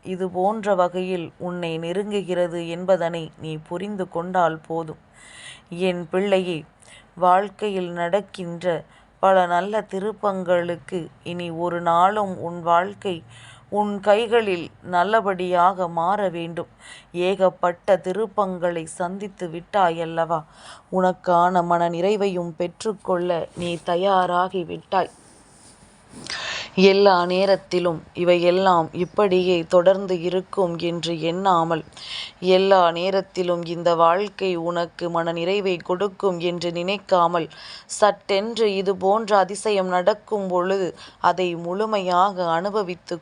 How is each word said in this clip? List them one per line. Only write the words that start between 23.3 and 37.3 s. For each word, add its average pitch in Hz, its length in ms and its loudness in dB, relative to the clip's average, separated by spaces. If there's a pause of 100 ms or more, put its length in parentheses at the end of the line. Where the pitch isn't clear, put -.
நீ 175 140 -6 (140)
தயாராகி 185 800 0
விட்டாய். 170 480 -4 (1700)
எல்லா 190 440 6
நேரத்திலும் 180 760 0 (120)
இவையெல்லாம் 175 800 4
இப்படியே 180 720 2
தொடர்ந்து 185 560 2
இருக்கும் 180 580 -2
என்று 170 420 -4
எண்ணாமல், 165 640 0 (640)
எல்லா 185 420 6
நேரத்திலும் 175 760 -2
இந்த 170 300 0
வாழ்க்கை 185 640 2
உனக்கு 170 540 -4
மன 170 220 -2
நிறைவை 185 440 -2
கொடுக்கும் 185 640 -2
என்று 175 340 -4
நினைக்காமல், 175 760 -2 (400)